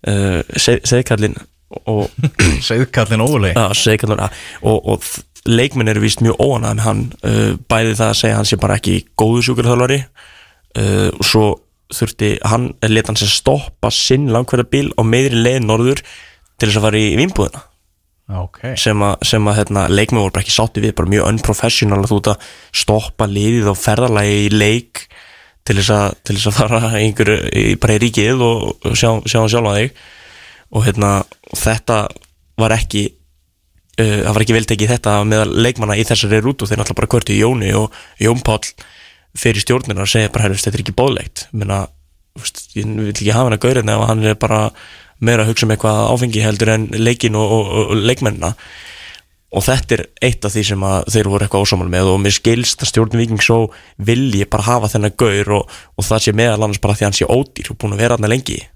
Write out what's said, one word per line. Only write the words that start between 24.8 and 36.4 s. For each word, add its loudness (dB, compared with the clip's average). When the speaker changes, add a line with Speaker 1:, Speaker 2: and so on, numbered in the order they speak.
Speaker 1:
til 0
þess 0
að, 0
til -2
þess -2
að -2
fara 2
í 0
einhverju, 2
í, 0
bara 2
í 2
ríkið 0
og -2
sjá, 2
sjá 0
hann 2
sjálfa 0
þig. -2
Og 2
hérna, 2
þetta -2
var 2
ekki, -2
uh, 2
það 0
var 2
ekki 2
vel -2
tekið 0
þetta 0
meðal 2
leikmanna -2
í 0
þessari 0